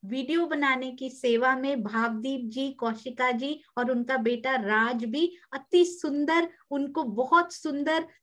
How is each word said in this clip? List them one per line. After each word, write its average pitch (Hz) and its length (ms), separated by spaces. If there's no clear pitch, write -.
वीडियो 269 400
बनाने 269 460
की 254 180
सेवा 254 460
में 262 280
भावदीप 226 680
जी, 269 240
कौशिका 247 580
जी 277 320
और 247 140
उनका 247 260
बेटा 240 380
राज 226 500
भी 311 320
अति 349 320
सुंदर, 320 640
उनको 277 320
बहुत 262 500
सुंदर 311 540